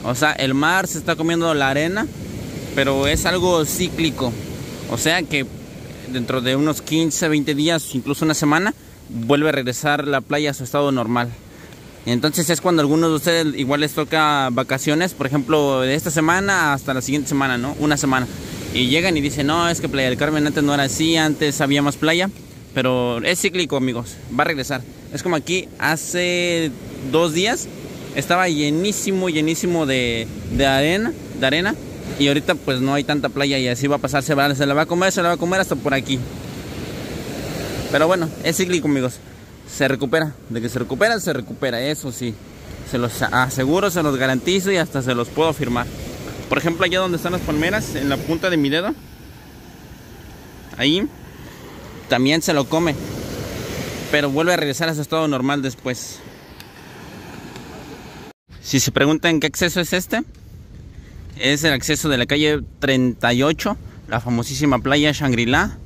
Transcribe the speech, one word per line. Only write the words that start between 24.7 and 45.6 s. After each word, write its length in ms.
Es 100
como 120
aquí, 320
hace 920
dos 220
días 340
estaba 320
llenísimo, 840
llenísimo 560
de, 420
de 140
arena, 480
de 80
arena, 280
y 80
ahorita 280
pues 240
no 140
hay 100
tanta 260
playa 280
y 100
así 200
va 80
a 40
pasar, 240
se 120
va, 180
se 120
la 80
va 100
a 20
comer, 260
se 120
la 60
va 60
a 20
comer 240
hasta 140
por 180
aquí. 260
Pero 160
bueno, 220
es 140
cíclico, 300
amigos. 280
Se 200
recupera, 460
de 120
que 80
se 100
recupera, 400
se 140
recupera, 480
eso 300
sí. 240
Se 80
los 240
aseguro, 680
se 140
los 140
garantizo 540
y 60
hasta 240
se 140
los 120
puedo 220
afirmar. 380